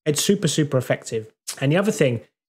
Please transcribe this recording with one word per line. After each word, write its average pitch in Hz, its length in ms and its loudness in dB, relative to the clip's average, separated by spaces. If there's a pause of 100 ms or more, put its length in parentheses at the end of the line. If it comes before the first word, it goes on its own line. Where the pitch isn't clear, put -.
It's 147 180 0
super, 196 240 2
super 143 300 0
effective. 117 560 -4 (260)
And 139 120 0
the 160 60 2
other 202 140 2
thing 123 300 0 (280)